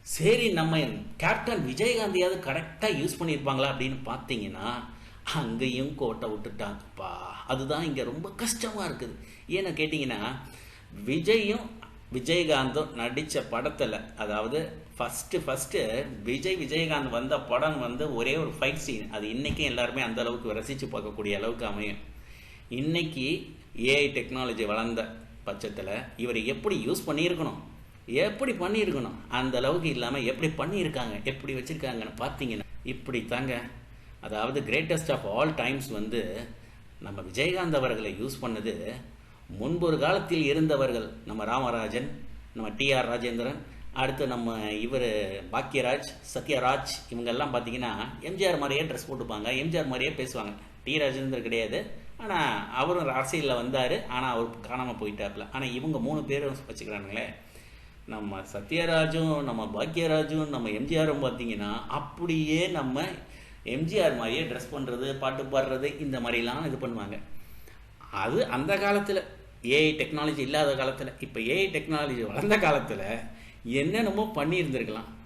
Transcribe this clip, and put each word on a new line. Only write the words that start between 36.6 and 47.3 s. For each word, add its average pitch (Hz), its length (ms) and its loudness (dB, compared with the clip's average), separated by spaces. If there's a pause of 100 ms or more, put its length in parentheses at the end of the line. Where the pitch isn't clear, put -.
நம்ம 101 200 -8
விஜயகாந்த் 156 540 0
அவர்களை 110 460 2
யூஸ் 131 240 -4
பண்ணது 107 480 -2 (680)
முன்பொரு 160 380 2
காலத்தில் 165 460 4
இருந்தவர்கள், 139 640 4 (160)
நம்ம 107 180 -4
ராமராஜன், 120 640 0 (440)
நம்ம 107 240 -4
டி 139 160 4
ஆர் 127 160 4
ராஜேந்திரன், 120 480 0 (360)
அடுத்து 135 340 0
நம்ம 117 320 0
இவரு 107 680 0 (240)
பாக்யராஜ், 135 520 2 (300)
சத்யராஜ், 131 540 2 (220)
இவங்கெல்லாம் 120 440 0